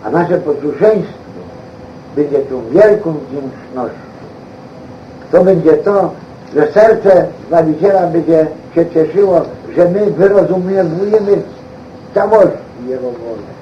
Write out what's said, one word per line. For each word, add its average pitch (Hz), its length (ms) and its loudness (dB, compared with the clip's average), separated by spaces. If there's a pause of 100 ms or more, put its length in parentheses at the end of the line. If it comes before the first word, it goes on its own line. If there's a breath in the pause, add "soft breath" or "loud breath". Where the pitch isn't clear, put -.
A 107 60 -6
nasze 160 280 -2
posłuszeństwo 147 760 -2 (1000)
będzie 143 220 -2
tą 123 320 -6
wielką 202 440 2
wdzięcznością. 131 840 -10 (1300)
To 180 120 4
będzie 160 280 4
to, 196 380 0 (440)
że 151 180 2
serce 196 540 4 (200)
Zbawiciela 170 600 2
będzie 160 400 0 (280)
się 165 160 2
cieszyło, 165 520 2 (340)
że 175 120 4
my 196 220 0
wyrozumiewujemy 190 1300 0
w - 760 -14
całości 202 440 2 (280)
Jego 127 160 -6
wolę. 117 600 -10